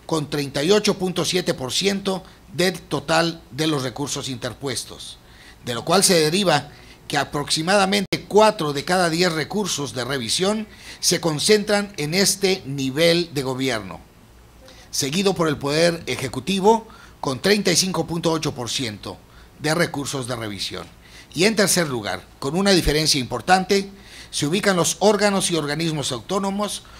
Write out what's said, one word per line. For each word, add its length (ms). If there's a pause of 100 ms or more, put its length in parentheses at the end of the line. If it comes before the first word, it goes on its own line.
con 240
treinta 320
y 80
ocho 260
punto 280
siete 280
por 200
ciento 500 (300)
del 280
total 720
de 160
los 160
recursos 460
interpuestos, 920 (460)
de 100
lo 100
cual 200
se 160
deriva 480 (400)
que 100
aproximadamente 1120
cuatro 440
de 120
cada 260
diez 220
recursos 640
de 100
revisión 640 (320)
se 200
concentran 760
en 180
este 500
nivel 680
de 80
gobierno, 580 (920)
seguido 420
por 140
el 80
Poder 500
Ejecutivo 800 (340)
con 200
treinta 320
y 40
cinco 300
punto 240
ocho 240
por 160
ciento 480 (400)
de 160
recursos 540
de 80
revisión. 500 (480)
Y 100
en 120
tercer 320
lugar, 360 (140)
con 180
una 140
diferencia 480
importante, 720 (400)
se 160
ubican 300
los 240
órganos 500
y 60
organismos 560
autónomos 720 (180)